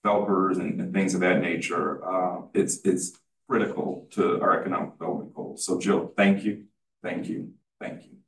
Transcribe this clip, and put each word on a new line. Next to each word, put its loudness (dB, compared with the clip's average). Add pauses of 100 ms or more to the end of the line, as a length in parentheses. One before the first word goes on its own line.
developers 2
and, -2
and -6
things 2
of 0
that 4
nature. -2
Uh, -2 (120)
it's, 2
it's 0 (280)
critical -2
to 2
our 4
economic -4
development -6
goals. -10
So 0
Jill, 0
thank 6
you, -4 (380)
thank -6
you, -8 (260)
thank -12
you. -20 (120)